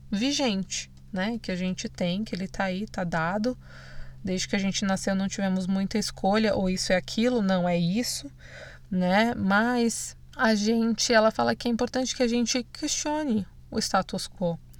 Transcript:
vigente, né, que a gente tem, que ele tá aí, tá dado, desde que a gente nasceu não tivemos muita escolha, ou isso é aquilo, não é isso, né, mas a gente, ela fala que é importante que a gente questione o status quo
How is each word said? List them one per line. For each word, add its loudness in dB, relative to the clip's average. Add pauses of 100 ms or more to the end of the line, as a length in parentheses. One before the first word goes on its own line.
vigente, 0 (220)
né, -2
que -6
a -2
gente -4
tem, -2
que -6
ele -4
tá -4
aí, -2
tá -4
dado, 0 (680)
desde -2
que -2
a 2
gente 0
nasceu 0
não 0
tivemos 0
muita 0
escolha, 2
ou 2
isso 0
é 6
aquilo, 2
não 2
é 2
isso, -2 (580)
né, 4
mas 2 (220)
a 4
gente, 2
ela 8
fala 0
que -4
é 2
importante 0
que 2
a 2
gente 0
questione -2 (240)
o -4
status -2
quo -4 (220)